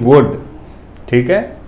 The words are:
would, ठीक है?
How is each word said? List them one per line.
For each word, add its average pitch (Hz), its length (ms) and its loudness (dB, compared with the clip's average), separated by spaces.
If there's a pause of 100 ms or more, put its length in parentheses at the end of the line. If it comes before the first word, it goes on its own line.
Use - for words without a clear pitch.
would, 131 240 4 (800)
ठीक 123 200 0
है? 208 280 -2 (100)